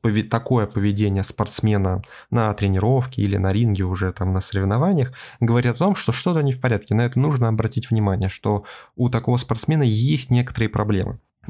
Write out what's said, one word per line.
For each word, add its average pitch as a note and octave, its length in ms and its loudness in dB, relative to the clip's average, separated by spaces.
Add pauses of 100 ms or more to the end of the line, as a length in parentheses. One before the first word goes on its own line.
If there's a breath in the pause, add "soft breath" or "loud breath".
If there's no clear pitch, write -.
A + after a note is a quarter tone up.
пове-, G#2+ 160 2
такое A#2 440 0
поведение G2+ 580 0
спортсмена G2 760 0 (280 loud breath)
на A2 240 2
тренировке G#2+ 680 0
или G2+ 140 0
на F#2+ 160 0
ринге G#2 320 2
уже F#2 280 -2
там F#2+ 200 -2
на F#2 80 0
соревнованиях B2+ 720 0 (280 loud breath)
говорит A#2+ 340 2
о A#2+ 40 -10
том, F#3 180 2
что - 160 -2
что-то E3 300 0
не C#3 100 2
в B2+ 80 -6
порядке, A2+ 340 0
на A2+ 80 4
это A#2+ 160 0
нужно C3 300 2
обратить A2 420 -2
внимание, G2+ 380 2
что G#2 360 -2 (300 loud breath)
у A#2+ 140 0
такого B2 280 0
спортсмена C3+ 460 0
есть B2+ 480 2
некоторые A#2+ 380 0
проблемы. G#2 500 -2 (320)